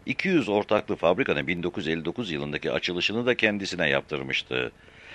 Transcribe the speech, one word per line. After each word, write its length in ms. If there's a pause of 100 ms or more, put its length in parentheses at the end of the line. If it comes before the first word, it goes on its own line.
iki 220
yüz 220
ortaklı 460
fabrikanın 520
bin 160
dokuz 240
yüz 80
elli 100
dokuz 260
yılındaki 400
açılışını 540
da 100
kendisine 540
yaptırmıştı. 840 (440)